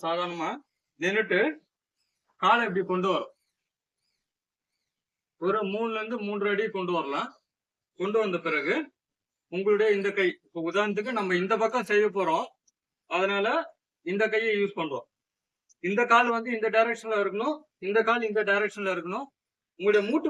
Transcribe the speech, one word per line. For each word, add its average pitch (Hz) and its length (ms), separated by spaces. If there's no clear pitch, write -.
சாதாரணமா 170 460
நின்னுட்டு 190 420
காலை 233 240
இப்படி 180 240
கொண்டு 185 220
வரோம். - 180
ஒரு 208 180
மூணுல 220 260
இருந்து 220 300
மூன்றரை 202 260
அடி 214 140
கொண்டு 180 200
வரலாம். 151 300
கொண்டு 208 240
வந்த 180 240
பிறகு 156 280
உங்களுடைய 208 420
இந்த 196 180
கை, 185 140
இப்போ 170 120
உதாரணத்துக்கு 208 520
நம்ம 180 220
இந்த 220 140
பக்கம் 220 360
செய்ய 208 140
போறோம், 175 320
அதனால 196 380
இந்த 196 180
கையை 220 300
யூஸ் 190 180
பண்றோம். 139 260
இந்த 208 180
கால் 240 220
வந்து 233 220
இந்த 220 200
டைரக்ஷன்ல 226 460
இருக்கணும், 208 320
இந்த 208 200
கால் 233 200
இந்த 208 200
டைரக்ஷன்ல 202 460
இருக்கணும். 185 340
உங்களுடைய 202 280
மூட்டு 294 220